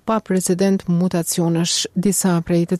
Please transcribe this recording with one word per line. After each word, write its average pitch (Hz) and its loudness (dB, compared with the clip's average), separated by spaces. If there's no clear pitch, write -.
paprecedent 196 0
mutacionesh, 170 0
disa 185 2
prej 170 0
të 185 0